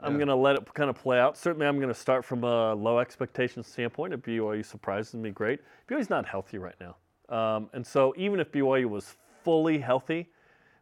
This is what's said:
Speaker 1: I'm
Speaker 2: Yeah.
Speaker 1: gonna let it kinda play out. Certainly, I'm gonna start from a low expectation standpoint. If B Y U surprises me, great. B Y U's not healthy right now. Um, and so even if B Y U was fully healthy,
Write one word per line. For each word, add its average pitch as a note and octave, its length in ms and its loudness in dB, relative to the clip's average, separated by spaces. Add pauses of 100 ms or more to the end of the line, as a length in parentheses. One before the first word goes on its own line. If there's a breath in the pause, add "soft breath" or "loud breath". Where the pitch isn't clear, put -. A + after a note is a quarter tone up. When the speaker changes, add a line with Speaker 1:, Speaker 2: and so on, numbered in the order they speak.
Speaker 1:
I'm C#3+ 120 -2
Speaker 2:
Yeah. C#3+ 60 0
Speaker 1:
gonna C#3 160 2
let C#3 220 6
it - 180 -8
kinda C#3 180 0
play B2 260 2
out. C#3 180 4
Certainly, D#3 300 0
I'm C#3+ 120 2
gonna B2+ 140 -2
start C3 320 0
from B2 180 -4
a A#2 320 2
low A2+ 240 2
expectation B2 640 -4
standpoint. D3 500 -6
If B2+ 100 -8
B A#2 180 -4
Y G#2+ 140 -2
U G#2+ 80 -6
surprises G#2+ 520 -6
me, A2+ 160 -8
great. A2 300 -4 (260 soft breath)
B B3+ 80 -6
Y D#4 40 -2
U's A3 100 -4
not E3+ 160 -2
healthy G2 320 -8
right F2+ 240 -12
now. F2 160 -16 (320)
Um, A2 420 -2
and B2 160 -10
so C3 300 4
even G3 240 -2
if D3+ 100 -4
B C#3+ 100 0
Y C3 180 4
U B2 100 0
was G#2 260 -8 (280)
fully D#3+ 360 2
healthy, C3+ 500 -2 (520 soft breath)